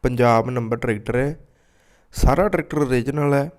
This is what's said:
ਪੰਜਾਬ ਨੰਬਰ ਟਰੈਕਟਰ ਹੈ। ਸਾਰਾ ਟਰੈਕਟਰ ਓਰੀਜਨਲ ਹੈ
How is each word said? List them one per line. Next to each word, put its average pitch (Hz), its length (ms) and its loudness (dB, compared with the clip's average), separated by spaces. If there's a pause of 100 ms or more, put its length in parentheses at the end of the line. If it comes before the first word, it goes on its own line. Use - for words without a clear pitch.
ਪੰਜਾਬ 120 460 2
ਨੰਬਰ 117 260 -4
ਟਰੈਕਟਰ 113 400 -4
ਹੈ। 143 220 -4 (760)
ਸਾਰਾ 147 340 2
ਟਰੈਕਟਰ 165 300 -2
ਓਰੀਜਨਲ 139 560 0
ਹੈ 143 240 0